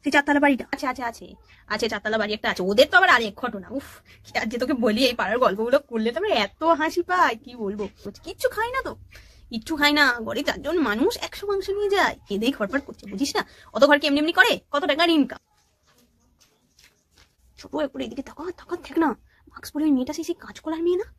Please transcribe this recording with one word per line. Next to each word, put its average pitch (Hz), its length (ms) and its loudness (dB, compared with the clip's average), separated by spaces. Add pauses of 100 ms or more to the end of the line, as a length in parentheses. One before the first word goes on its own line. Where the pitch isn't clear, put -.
সেই 285 100 0
চারতলা 285 300 4
বাড়িটা। 277 200 4 (100)
আচ্ছা, - 180 -8
আচ্ছা, 254 180 -8
আছে। - 160 -16 (480)
আছে, 220 180 -2
চারতলা 214 280 -2
বাড়ি 208 160 -2
একটা 233 160 -4
আছে। 185 180 -4
ওদের 240 200 6
তো - 100 -4
আবার 359 160 6
আরেক 220 260 0
ঘটনা। 208 240 -6 (120)
উফ, - 100 -10 (360)
কি - 60 -20 (100)
আর 240 120 -4
যে 277 100 -6
তোকে 269 120 0 (100)
বলি, 214 160 2 (100)
এই 226 100 -6
পাড়ার 208 240 -2
গল্পগুলো 226 340 2 (120)
করলে 226 240 -2
তো 311 60 -4
আমার 415 120 0 (120)
এত - 180 -8 (180)
হাসি 320 300 0
পায়, 339 320 4
কি 240 100 -20 (100)
বলবো। 202 220 -4 (420)
কিচ্ছু 415 280 -2
খায় 466 220 -2
না 523 120 0
তো, - 40 -8 (580)
কিচ্ছু 226 300 -8
খায় 294 180 4
না। 294 60 6 (220)
ঘরে 233 220 -6
চারজন 277 280 -4 (120)
মানুষ 254 240 0 (140)
একশো - 240 -10
মাংস 392 160 -2 (100)
নিয়ে 415 200 0
যায়, 320 180 2 (100)
খেয়ে 202 160 -4
দেয়ে 240 180 2
ঘরপাট 220 280 -2
করছে, - 260 -18
বুঝিস 247 240 -2
না? 330 60 0 (320)
অত 233 140 4
ঘর 294 120 6
কি 311 80 -6
এমনি 285 140 2
এমনি 330 160 0
করে? 415 140 6 (200)
কত 285 180 0
টাকার 320 260 4
ইনকাম? - 240 0 (2250)
ছোট - 140 -18 (140)
একটু 277 100 -10 (100)
এদিকে 262 220 -10
তাকা, - 140 -16 (180)
তাকা, - 140 -8 (120)
দেখ - 180 -6
না, 285 60 2 (420)
মাস্ক - 200 -16
পরে 302 160 -2
ওই 294 80 4
মেয়েটা 262 200 -2
সেই, 320 120 -8
সেই 339 160 -6
কাজ - 200 -18
করার 320 220 -6
মেয়ে 359 160 2
না? 480 40 -6 (120)